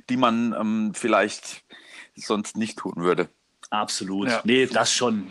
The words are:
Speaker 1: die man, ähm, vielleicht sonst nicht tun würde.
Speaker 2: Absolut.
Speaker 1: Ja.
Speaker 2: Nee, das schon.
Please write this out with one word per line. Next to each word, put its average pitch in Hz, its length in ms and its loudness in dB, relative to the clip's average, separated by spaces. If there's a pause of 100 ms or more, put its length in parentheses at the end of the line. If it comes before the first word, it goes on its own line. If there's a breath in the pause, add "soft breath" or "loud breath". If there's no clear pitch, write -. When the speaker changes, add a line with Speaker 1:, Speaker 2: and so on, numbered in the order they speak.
Speaker 1:
die 127 80 0
man, 117 420 2
ähm, 107 360 -2
vielleicht 107 720 0 (520 loud breath)
sonst - 400 -4
nicht 110 220 -6
tun - 180 -8
würde. 87 320 2 (440)
Speaker 2:
Absolut. 104 560 -2
Speaker 1:
Ja. 113 140 0
Speaker 2:
Nee, 127 240 4
das 113 260 2
schon. 110 380 0